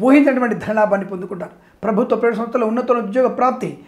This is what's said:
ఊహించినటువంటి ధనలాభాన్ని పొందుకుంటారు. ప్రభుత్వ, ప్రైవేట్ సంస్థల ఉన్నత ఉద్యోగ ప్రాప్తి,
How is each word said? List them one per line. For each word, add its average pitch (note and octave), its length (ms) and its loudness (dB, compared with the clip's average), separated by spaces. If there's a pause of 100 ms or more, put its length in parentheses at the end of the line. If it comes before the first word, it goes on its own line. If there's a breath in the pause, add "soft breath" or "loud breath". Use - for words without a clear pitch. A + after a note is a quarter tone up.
ఊహించినటువంటి C4 500 4
ధనలాభాన్ని G3 540 -2
పొందుకుంటారు. F#3 460 -10 (300 soft breath)
ప్రభుత్వ, A3+ 320 0
ప్రైవేట్ A#3 240 0
సంస్థల A#3 240 -2
ఉన్నత A#3 280 0
ఉద్యోగ A#3 340 0
ప్రాప్తి, B3 420 -2 (200 loud breath)